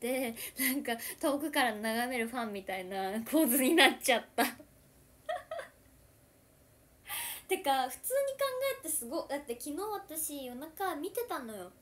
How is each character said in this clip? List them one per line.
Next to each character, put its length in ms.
て、 340
<laughs> 100
な 140
ん 100
か 140
遠 180
く 120
か 140
ら 100
眺 340
め 100
る 100
フ 80
ァ 100
ン 60
み 120
た 140
い 80
な 380
構 220
図 160
に 120
な 140
っ 100
ち 140
ゃ 80
っ 40
た。 100
<laughs> 120
て 100
か、 300
普 100
通 160
に 60
考 60
え 20
て 60
す 180
ご、 200
だ 100
っ 60
て 180
昨 160
日 60
私 640
夜 120
中 380
見 160
て 120
た 160
の 140
よ。 160